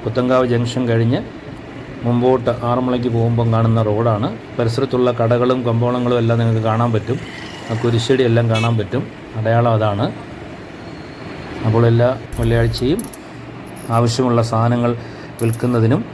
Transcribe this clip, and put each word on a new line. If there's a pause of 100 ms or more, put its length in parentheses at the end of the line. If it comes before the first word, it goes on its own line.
പുത്തങ്കാവ്
ജംഗ്ഷൻ
കഴിഞ്ഞ് (840)
മുമ്പോട്ട് (180)
ആറന്മുളയ്ക്ക്
പോകുമ്പം
കാണുന്ന
റോഡാണ്. (300)
പരിസരത്തുള്ള
കടകളും
കമ്പോളങ്ങളും
എല്ലാം
നിങ്ങൾക്ക്
കാണാൻ
പറ്റും. (520)
ആ
കുരിശ്ശടി
എല്ലാം
കാണാൻ
പറ്റും, (360)
അടയാളം
അതാണ്. (1600)
അപ്പോൾ
എല്ലാ (300)
വെള്ളിയാഴ്ചയും (960)
ആവശ്യമുള്ള (100)
സാധനങ്ങൾ (500)
വിൽക്കുന്നതിനും (100)